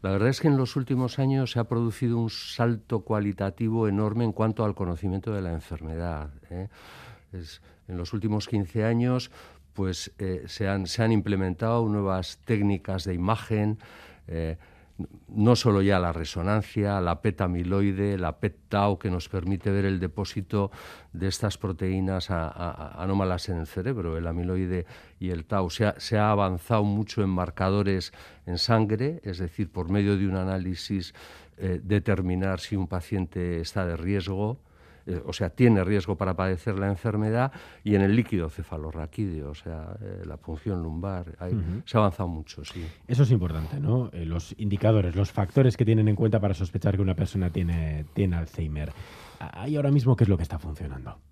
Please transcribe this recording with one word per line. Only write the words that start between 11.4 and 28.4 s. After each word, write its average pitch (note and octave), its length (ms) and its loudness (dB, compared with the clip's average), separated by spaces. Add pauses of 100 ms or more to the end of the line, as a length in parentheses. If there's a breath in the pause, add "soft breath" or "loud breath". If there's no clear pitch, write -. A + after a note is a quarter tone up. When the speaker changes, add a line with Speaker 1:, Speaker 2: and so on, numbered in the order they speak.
Speaker 1:
nuevas G2 560 0
técnicas G2+ 580 0
de F#2+ 100 -2
imagen, G#2+ 640 0 (500 loud breath)
eh, E2 300 -4 (720 soft breath)
no G#2+ 280 6
solo G2+ 280 4
ya G2 160 6
la F2 120 2
resonancia, G2+ 920 0
la E2+ 200 0
peta G#2 220 0
amiloide, G2 760 0
la E2+ 220 -4
pet G2+ 180 -2 (100)
tau, G2+ 300 2
que G2 140 -2
nos F2+ 180 -4
permite F#2+ 400 -2
ver G2 160 2
el G2 140 2
depósito G2 720 -2 (420 loud breath)
de F#2 140 -2
estas G2 320 -2
proteínas F#2+ 720 -2
a-, E2 160 -2
a-, E2 240 -6
a-, - 320 -10
anómalas F#2 460 0
en F2 100 -2
el D#2 80 -6
cerebro, F#2 500 -4
el E2+ 80 -4
amiloide F2+ 640 -2 (320 loud breath)
y F#2 100 -4
el E2 160 -4
tau. F#2+ 240 0
Se G#2+ 160 0
ha, - 140 0
se - 180 -2
ha G#2 140 4
avanzado G2+ 520 2
mucho G#2 380 0
en F#2+ 80 2
marcadores F#2+ 840 0 (360 loud breath)